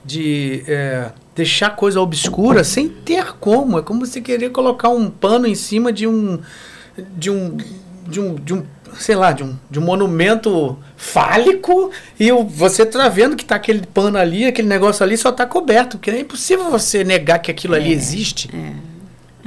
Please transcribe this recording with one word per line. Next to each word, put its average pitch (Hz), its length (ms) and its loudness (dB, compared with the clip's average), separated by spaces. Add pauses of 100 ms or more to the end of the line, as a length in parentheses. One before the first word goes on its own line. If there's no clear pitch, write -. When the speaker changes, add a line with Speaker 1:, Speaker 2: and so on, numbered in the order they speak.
Speaker 1:
de, 143 640 -4
é, 135 440 -4 (220)
deixar 170 340 0
a - 20 0
coisa 202 320 0
obscura 185 640 2
sem 302 240 -2
ter - 500 -4
como. 220 400 2
É - 20 0
como 233 240 -4
você 254 140 -10
querer 240 300 -4
colocar 254 400 2
um 233 200 2
pano 233 380 2
em 214 80 2
cima 226 380 -2
de 214 140 -2
um, 208 320 0 (760)
de 170 140 -4
um, 185 260 -4 (520)
de 165 120 -6
um, 190 160 -4
de 143 200 -6
um, 160 100 -6 (320)
sei - 180 0
lá, 196 160 4
de 139 120 -4
um, 131 120 -8 (140)
de 139 80 -8
um 156 60 -2
monumento 185 920 0 (200)
fálico 370 960 2 (280)
e 220 120 4
o, 240 120 4
você 185 440 2
tá 254 200 2
vendo 226 280 4
que - 100 -10
tá 220 100 0
aquele 208 300 0
pano 202 320 0
ali, 185 280 2
aquele 240 220 0
negócio 202 360 2
ali 196 120 2
só 247 160 0
tá 247 140 -2
coberto, 247 520 2
porque - 120 -6
é 226 120 -2
impossível 349 500 -2
você 208 320 0
negar 170 340 2
que 165 140 -6
aquilo 165 240 -2
ali 151 160 0
Speaker 2:
É, 160 40 2
Speaker 1:
existe. 147 560 -6
Speaker 2:
é, 156 360 -12 (600)